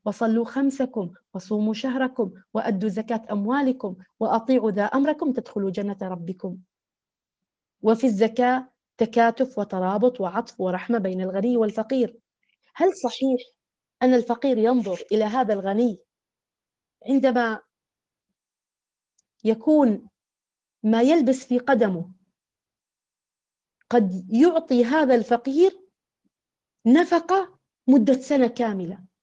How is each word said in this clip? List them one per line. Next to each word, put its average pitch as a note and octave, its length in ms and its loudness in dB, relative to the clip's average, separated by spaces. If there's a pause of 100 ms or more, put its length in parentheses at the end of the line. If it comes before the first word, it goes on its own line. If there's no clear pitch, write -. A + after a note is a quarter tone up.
وصلوا A3 400 -2
خمسكم B3+ 680 -4 (220)
وصوموا G#3+ 400 -4
شهركم B3+ 580 -4 (220)
وأدوا G#3+ 340 -2
زكاة A3 420 -6
أموالكم A#3 640 -4 (240)
وأطيعوا A3+ 500 0
ذا G3+ 140 -2
أمركم D4 480 -2
تدخلوا G#3 380 -6
جنة G3 320 -6
ربكم". F#3 560 -10 (1200)
وفي A3+ 240 2
الزكاة B3 640 0 (300)
تكاتف A#3 600 0
وترابط G3+ 600 -2
وعطف G3 400 -6
ورحمة F#3 380 -4
بين F#3 220 -4
الغني G3 360 -2
والفقير. A3 640 -2 (540)
هل F#4 200 0
صحيح B3+ 460 -2 (600)
أن B3+ 120 4
الفقير A#3+ 440 0
ينظر A3 540 0
إلى G#3+ 120 0
هذا G#3+ 300 -2
الغني G3 440 -2 (1120)
عندما A#3+ 520 0 (1800)
يكون A3 640 2 (720)
ما A3+ 200 2
يلبس C4 440 2
في B3 120 -2
قدمه G#3 520 0 (1800)
قد F#3+ 400 0
يعطي C#4 540 4
هذا C4+ 300 2
الفقير C4+ 680 2 (1080)
نفقة E4+ 720 2 (280)
مدة B3+ 260 6
سنة C4 340 2
كاملة؟ G3+ 580 -6 (180)